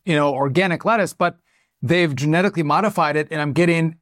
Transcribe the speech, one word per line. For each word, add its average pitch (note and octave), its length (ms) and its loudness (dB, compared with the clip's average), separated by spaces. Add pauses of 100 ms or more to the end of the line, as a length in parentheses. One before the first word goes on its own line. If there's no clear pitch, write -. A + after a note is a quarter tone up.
you E3 120 0
know, C#3+ 180 2
organic D3 500 -2
lettuce, G3+ 280 0
but - 260 -2 (420)
they've E3 320 2
genetically D#3+ 520 0
modified D#3+ 500 0
it, D3+ 160 -2
and D#3 100 -4
I'm D3 120 -2
getting E3 500 0